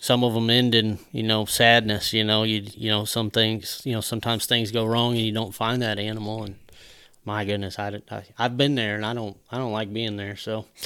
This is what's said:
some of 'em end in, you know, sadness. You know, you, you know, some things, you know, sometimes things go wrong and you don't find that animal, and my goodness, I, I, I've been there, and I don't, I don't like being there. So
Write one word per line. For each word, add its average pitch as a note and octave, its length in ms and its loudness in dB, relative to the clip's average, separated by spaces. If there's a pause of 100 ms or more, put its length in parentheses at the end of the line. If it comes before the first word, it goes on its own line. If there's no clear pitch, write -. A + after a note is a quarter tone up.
some B2 220 2
of A#2 120 2
'em A2+ 140 2
end A#2+ 260 4
in, G#2+ 240 2 (140)
you A#2 100 -4
know, A2 220 0
sadness. A2+ 680 6
You A2 140 2
know, G#2+ 180 2
you, G#2+ 200 0 (100)
you A2 160 -4
know, G#2 160 2
some A2 240 -2
things, A2 560 0
you B2+ 80 -2
know, A2 80 -2
sometimes A2+ 460 -4
things A#2 240 0
go A2+ 140 0
wrong A#2 300 2
and A#2 100 0
you A2 60 0
don't G#2+ 240 -4
find A#2 260 -2
that G#2+ 180 -2
animal, G#2+ 440 -6
and G2 120 -10 (680)
my G#2 220 -4
goodness, G2+ 320 -4
I, G#2 320 -6
I, G#2 140 -10 (160)
I've B2 180 0
been C#3+ 160 4
there, A2 220 0
and G#2+ 100 -4
I A2+ 80 -4
don't, A2 240 -6 (140)
I A#2+ 80 -6
don't B2+ 120 -4
like G#2+ 220 -4
being A2 240 -4
there. G2+ 180 -8
So A2 300 -8 (200)